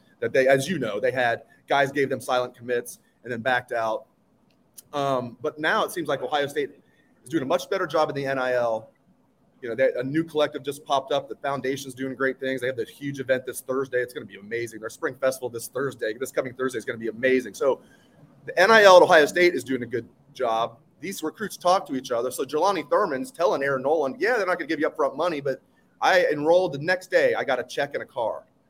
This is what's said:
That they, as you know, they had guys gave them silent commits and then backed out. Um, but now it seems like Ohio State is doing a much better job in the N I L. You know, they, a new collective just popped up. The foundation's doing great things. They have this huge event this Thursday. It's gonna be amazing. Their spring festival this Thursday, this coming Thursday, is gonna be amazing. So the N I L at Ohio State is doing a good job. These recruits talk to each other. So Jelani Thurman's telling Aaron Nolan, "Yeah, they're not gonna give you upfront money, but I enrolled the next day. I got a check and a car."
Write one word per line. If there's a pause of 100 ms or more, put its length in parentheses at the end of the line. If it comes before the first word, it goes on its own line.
(200)
That
they,
as
you
know,
they
had (260)
guys
gave
them
silent
commits (240)
and
then
backed
out. (840)
Um,
but
now
it
seems
like
Ohio
State (520)
is
doing
a
much
better
job
in
the
N
I
L. (680)
You
know,
they,
a
new
collective
just
popped
up.
The
foundation's
doing
great
things.
They
have
this
huge
event
this
Thursday.
It's
gonna
be
amazing.
Their
spring
festival
this
Thursday,
this
coming
Thursday,
is
gonna
be
amazing.
So (680)
the
N
I
L
at
Ohio
State
is
doing
a
good (260)
job. (240)
These
recruits
talk
to
each
other.
So
Jelani
Thurman's
telling
Aaron
Nolan,
"Yeah,
they're
not
gonna
give
you
upfront
money,
but (380)
I
enrolled
the
next
day.
I
got
a
check
and
a
car." (260)